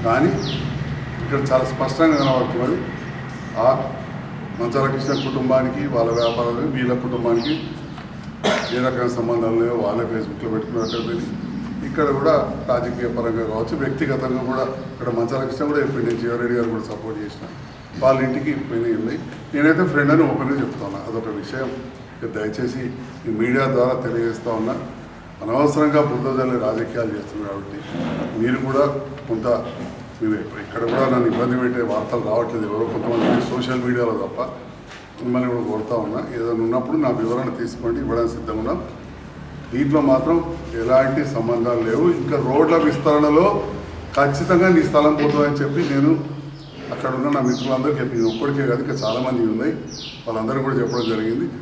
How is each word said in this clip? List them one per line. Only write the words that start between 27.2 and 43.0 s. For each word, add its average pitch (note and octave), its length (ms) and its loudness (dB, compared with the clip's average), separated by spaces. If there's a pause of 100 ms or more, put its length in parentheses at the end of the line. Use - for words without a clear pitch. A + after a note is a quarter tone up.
కాబట్టి G2+ 240 -10 (640)
మీరు B2+ 240 2
కూడా C#3 180 4 (460)
కొంత, A2+ 160 -2 (760)
మీరు A2 140 2 (320)
ఇక్కడ - 160 -6 (100)
కూడా C3+ 120 2 (100)
నన్ను A#2+ 180 4
ఇబ్బంది B2 320 2
పెట్టే A#2+ 180 0 (120)
వార్తలు A2 360 -2
రావట్లేదు, A2+ 400 0
ఎవరో A2+ 240 0
కొంతమంది A#2 560 2
సోషల్ B2+ 380 -2
మీడియాలో A#2+ 360 2
తప్ప. G2 160 -6 (800)
మిమ్మల్ని B2 320 0
కూడా A#2 180 -2
కోరుతా A2 260 -2 (100)
ఉన్నా, A2 140 -4 (160)
ఏదైనా A2+ 300 0
ఉన్నప్పుడు B2+ 300 0 (100)
నా B2 40 2 (100)
వివరణ A#2 300 0 (100)
తీసుకోండి, - 440 -4
ఇవ్వడానికి A2+ 320 0
సిద్ధంగా G#2+ 280 -6
ఉన్నా. E3 120 -2 (960)
దీంట్లో C#3+ 280 4 (100)
మాత్రం D#3 260 4 (460)
ఎలాంటి C3+ 400 4 (100)
సంబంధాలు A#2 540 2
లేవు. C3 180 4 (160)
ఇంకా C#3+ 160 0 (100)
రోడ్ల D#3 280 6 (100)
విస్తరణలో D3+ 600 6 (720)